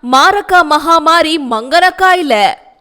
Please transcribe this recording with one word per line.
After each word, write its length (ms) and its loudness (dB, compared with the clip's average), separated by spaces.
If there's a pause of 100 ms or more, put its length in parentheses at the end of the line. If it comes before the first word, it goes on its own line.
(140)
ಮಾರಕ 380 0 (200)
ಮಹಾಮಾರಿ 600 0 (200)
ಮಂಗನ 340 0 (140)
ಕಾಯಿಲೆ. 420 0 (380)